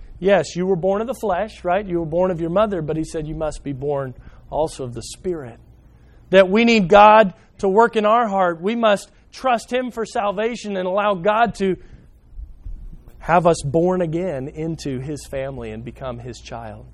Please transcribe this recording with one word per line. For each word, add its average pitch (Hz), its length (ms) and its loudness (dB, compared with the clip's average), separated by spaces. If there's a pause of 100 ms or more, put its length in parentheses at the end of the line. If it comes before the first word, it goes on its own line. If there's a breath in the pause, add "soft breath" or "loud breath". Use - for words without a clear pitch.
(200 soft breath)
"Yes, 180 360 0
you 175 100 -2
were 190 100 0
born 190 260 0
of 226 60 -6
the 262 60 -6
flesh, 208 500 -4
right? 185 220 0
You 175 140 -4
were 170 60 -4
born 175 260 0
of 165 100 -6
your 165 80 -2
mother." 196 320 0
But 156 160 -4
he 156 60 -2
said, 156 240 -8
"You 156 80 -10
must 156 280 -6
be 143 100 -6
born 135 420 -6 (340 soft breath)
also 147 340 -4
of 120 100 -10
the - 100 -12
Spirit." 143 560 -10 (720 soft breath)
That 185 180 8
we 220 160 4
need 220 240 4
God 208 460 8 (240 soft breath)
to 202 100 0
work 226 260 4
in 214 100 2
our 226 220 4
heart. 185 320 0
We 202 160 -2
must 220 340 0 (220 soft breath)
trust 247 400 -2
Him 254 200 -4
for 220 140 -6
salvation 208 720 -4
and 185 100 -4
allow 202 260 0
God 208 420 2
to 190 220 0 (1400 soft breath)
have 170 280 2
us 165 160 2
born 170 380 0
again 160 460 -4
into 156 520 -8
His 143 260 -10
family 135 460 -10
and 113 120 -12
become 123 360 -12
His 117 200 -14
child. 117 540 -14